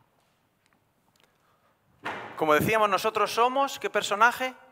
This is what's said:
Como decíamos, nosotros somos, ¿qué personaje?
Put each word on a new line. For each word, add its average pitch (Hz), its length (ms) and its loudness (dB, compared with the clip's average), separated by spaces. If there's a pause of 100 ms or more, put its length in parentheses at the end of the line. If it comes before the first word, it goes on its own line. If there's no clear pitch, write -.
(2250)
Como 151 180 2
decíamos, 208 360 2
nosotros 208 440 -2
somos, 262 460 0
¿qué 202 100 -6
personaje? 226 640 0 (180)